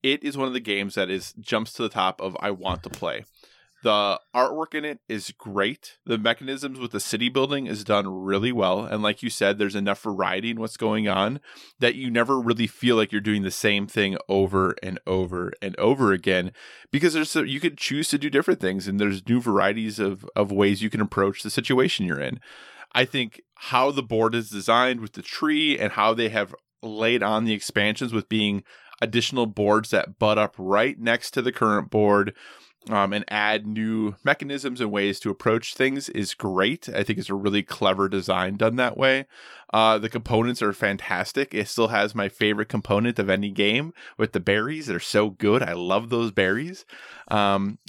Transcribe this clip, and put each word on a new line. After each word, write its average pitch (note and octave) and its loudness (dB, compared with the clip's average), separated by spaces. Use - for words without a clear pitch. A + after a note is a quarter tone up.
it C#3 0
is C#3 -6
one C3+ -2
of B2 -6
the B2+ -4
games G2+ -4
that F#2 -2
is, F#2 -6
jumps A2+ -4
to - -6
the A2 -2
top F#2 -2
of F#2 -6
I G2+ -4
want F#2 -6
to - -12
play. C#2 -8
The G#2 2
artwork D3 0
in D3+ -6
it D3 -8
is G#2+ -8
great. G2+ -4
The A2+ 0
mechanisms C3 -4
with A#2+ -6
the G#2 -4
city A#2 -2
building C3+ -2
is G2+ -8
done G2+ 0
really F#2+ -2
well. G2+ 2
And G#2+ -4
like G#2 0
you A#2+ -4
said, G2+ 2
there's G2+ 0
enough G2+ -2
variety F#2+ -2
in A2+ -6
what's A2 -8
going A2 0
on G2+ 0
that A#2+ 2
you B2+ -6
never A#2+ 2
really A2+ 2
feel A#2+ 2
like A2 2
you're G#2+ 0
doing G#2 0
the F#2 -2
same G2+ 0
thing G2 0
over F#2+ 2
and F#2 -8
over F#2 -2
and G2 -6
over A#2+ 4
again, F2+ 2
because D3+ 2
there's D#3 0
so, D#3 0
you C3 -4
could D#3 -2
choose C#3+ -4
to D3 0
do C#3+ -2
different D#3 2
things, F#2+ -2
and G2 0
there's G2 0
new A#2+ 4
varieties G#2+ 0
of, G2 -2
of G2+ 0
ways G2+ 4
you G#2+ 0
can A2 -2
approach G2 0
the G#2+ -8
situation B2+ 0
you're D#2 -2
in. C2 -6
I B2+ 4
think B2 -6
how B2+ 2
the C#3 -2
board A2+ 2
is A2+ -2
designed A#2 2
with G#2+ -10
the - -14
tree D3+ 0
and G#2 0
how A2 4
they A2+ 0
have G#2 -2
laid A2 0
on G#2+ 2
the A2 0
expansions G#2+ -2
with G#2+ -2
being G#2 0
additional A#2 0
boards G#2+ 2
that G2 0
butt G#2+ 4
up G#2+ 0
right G2+ 2
next A#2 -2
to C3 -2
the A#2+ 0
current G#2 0
board, G2+ 4
um, G2+ 2
and G#2 -2
add G#2+ 0
new A2 -2
mechanisms C#3 -4
and A2 -2
ways G2+ 0
to G#2 -4
approach A2+ -2
things C3+ 0
is G2+ -6
great. G2+ -2
I G#2 -4
think G#2 -2
it's F#2+ -8
a G2 -4
really G2+ 0
clever F#2+ 0
design F#2+ -2
done A2+ 0
that B2 -2
way. C3+ 0
Uh, A2 4
the G#2+ -4
components A#2 0
are G#2 2
fantastic. G2 -2
It G#2 -2
still A2+ 0
has G#2+ 0
my G2+ -2
favorite G#2 0
component A2 0
of G2+ 0
any G2+ 0
game G#2+ 0
with A2 -2
the G2+ 0
berries. A#2+ -2
They're F2+ -4
so G#2+ 2
good. G#2 2
I F#2 -4
love F#2 0
those A#2 0
berries. A2+ 0
Um, G2+ 2